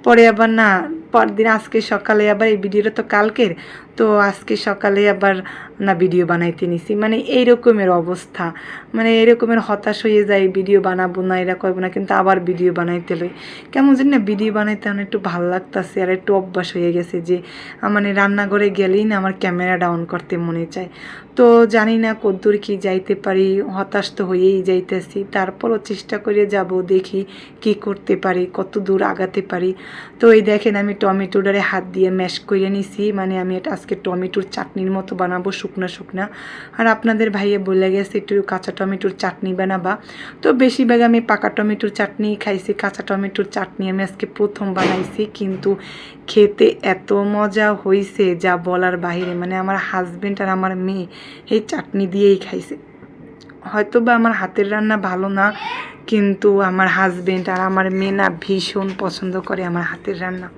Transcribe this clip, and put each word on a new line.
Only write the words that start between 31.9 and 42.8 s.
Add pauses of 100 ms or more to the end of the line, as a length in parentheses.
দিয়ে
ম্যাশ (140)
করে
নিছি, (100)
মানে,
আমি
এটা
আজকে
টমেটোর
চাটনির
মতো
বানাবো
শুকনা
শুকনা। (520)
আর
আপনাদের
ভাইয়া (100)
বলে
গেছে
একটু (100)
কাঁচা
টমেটোর (100)
চাটনি
বানাবা, (480)
তো (140)
বেশিরভাগ
আমি (100)
পাকা
টমেটোর
চাটনি
খাইছি,
কাঁচা